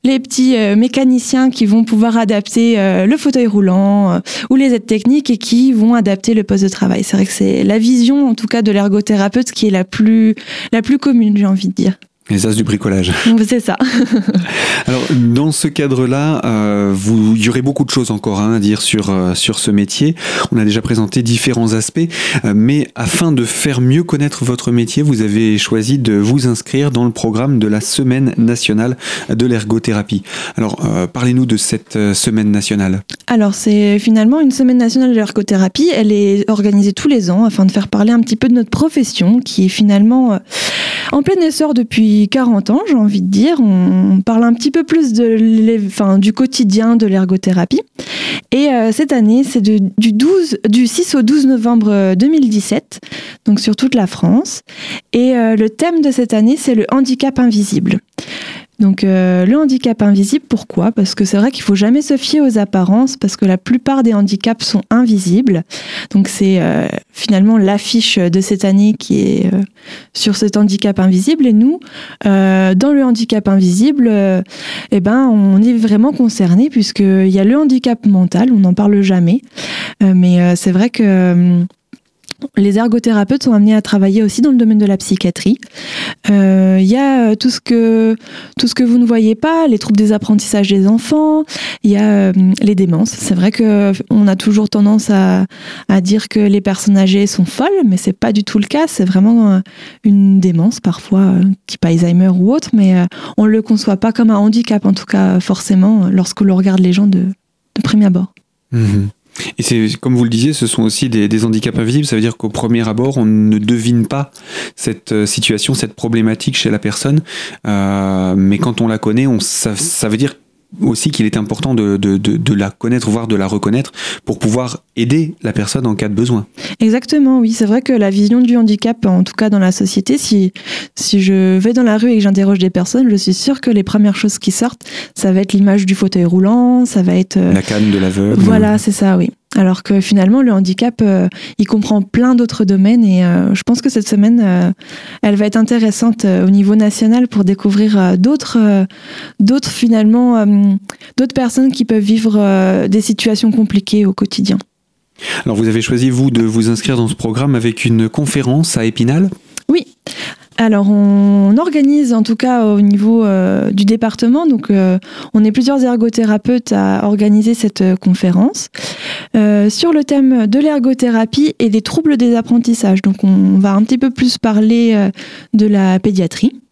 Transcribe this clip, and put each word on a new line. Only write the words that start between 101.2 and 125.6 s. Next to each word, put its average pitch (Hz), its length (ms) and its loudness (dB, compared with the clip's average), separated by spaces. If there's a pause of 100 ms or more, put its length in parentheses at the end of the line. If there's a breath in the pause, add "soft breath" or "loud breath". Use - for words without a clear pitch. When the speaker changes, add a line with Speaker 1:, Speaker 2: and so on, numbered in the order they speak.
Speaker 1:
type - 180 -6
Alzheimer 175 440 2
ou 185 220 2
autre, 311 220 -4
mais, 190 220 4
euh, 175 100 2 (320 loud breath)
on 214 80 2
le 220 160 2
conçoit 208 360 0
pas 226 140 -2
comme 220 200 2
un 208 60 2
handicap, 214 500 0
en 196 60 2
tout 190 120 -6
cas, 185 340 0
forcément, 190 720 0
lorsque 185 300 -2
l'on 196 140 2
regarde 190 240 2
les 180 120 2
gens 196 140 2
de, 190 140 2
de - 640 -8
prime 214 180 2
abord. 185 320 0 (380)
Speaker 2:
Mhm. 104 380 0 (480 loud breath)
Et 113 60 -6
c'est, 113 240 0 (140)
comme 127 120 -2
vous 120 120 2
le 113 40 -2
disiez, 117 220 0
ce 127 160 -4
sont 113 160 -2
aussi 110 240 -2
des, 107 220 -2
des 110 160 -2
handicaps 110 340 -4
invisibles. 127 260 -2
Ça 117 120 -4
veut 110 40 0
dire 113 140 -2
qu'au 107 140 -8
premier 113 380 -2
abord, 127 300 -2
on 120 60 0
ne 107 360 2
devine 117 460 0
pas 139 240 -8 (460 loud breath)
cette, - 380 -8
euh, 104 120 0
situation, 107 480 -4
cette 110 200 -6
problématique 113 640 -2
chez - 120 -2
la 107 100 -2
personne. 139 420 -2 (440 loud breath)
Euh, 98 720 -2
mais 98 200 2
quand 120 240 -4
on 117 80 0
la 110 80 -2
connaît, 117 300 -2
on, 117 120 0
ça, - 380 -6
ça - 320 -4
veut 107 80 -2
dire 135 180 -2 (460)
aussi 135 300 -2
qu'il 113 140 -2
est 107 100 -2
important 110 400 -4
de, 101 220 0
de, 98 180 0
de, 101 220 -2
de 110 160 0
la 101 160 -2
connaître, 117 400 -4
voire 113 180 -2
de 110 80 -2
la 98 100 -2
reconnaître, 104 460 -2 (320 loud breath)
pour - 160 -6
pouvoir 120 460 -4 (100)
aider 151 480 -2
la 107 80 -4
personne 120 340 -4